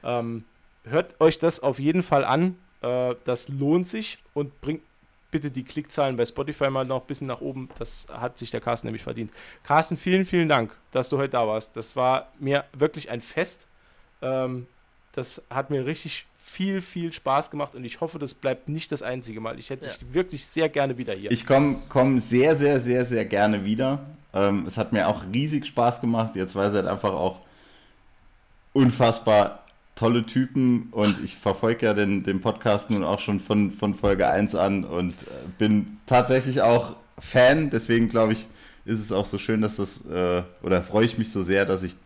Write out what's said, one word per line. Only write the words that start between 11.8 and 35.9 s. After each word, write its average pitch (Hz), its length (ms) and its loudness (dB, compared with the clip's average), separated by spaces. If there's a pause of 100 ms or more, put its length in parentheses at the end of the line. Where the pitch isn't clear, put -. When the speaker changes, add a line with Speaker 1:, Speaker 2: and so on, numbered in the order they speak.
Speaker 1:
war 131 460 0
mir 139 320 0
wirklich 151 360 -2
ein 120 120 -8
Fest. - 480 -6 (520)
Ähm, 131 460 -4 (460)
das - 380 -8
hat 131 200 -4
mir 135 140 -2
richtig - 420 -8 (100)
viel, 190 440 -4
viel 170 320 -8
Spaß 139 380 -2
gemacht 147 240 -8
und 123 100 -14
ich - 160 -12
hoffe, 160 200 -8
das 139 140 -10
bleibt 131 340 -6
nicht 156 240 -6
das 147 100 -6
einzige 117 380 -8
Mal. 113 180 -10
Ich 120 120 -16
hätte 135 160 -12
Speaker 2:
Ja. 120 60 -10
Speaker 1:
dich 123 220 -14
wirklich 180 320 -4
sehr 160 220 -2
gerne 139 280 -2
wieder 117 160 -6
hier. 98 200 -4
Speaker 3:
Ich - 120 -4
komm, 139 320 4 (120)
komm 131 320 4
sehr, 131 340 4
sehr, 143 240 4
sehr, 123 260 2
sehr 117 200 0
gerne 104 400 2
wieder. 131 420 0 (260)
Ähm, 98 340 2
es 92 120 -6
hat 107 140 -2
mir 95 160 2
auch 104 240 -2
riesig 147 340 0
Spaß 120 340 0
gemacht. 113 360 0
Ihr 95 100 -2
zwei 98 220 0
seid 101 180 0
einfach 95 260 -2
auch 90 280 -2 (1300)
unfassbar 113 920 4 (300)
tolle 117 300 2
Typen 127 680 2
und 104 320 2
ich - 120 -10
verfolge 113 500 0
ja 104 80 4
den, 98 280 0
den 95 180 -2
Podcast 104 500 0
nun 101 120 2
auch 92 160 0
schon 101 220 -2
von, 104 320 2
von 104 220 -2
Folge 95 340 2
eins 101 260 2
an 95 300 0
und, 87 380 -4
äh, - 40 -16 (320)
bin 107 480 2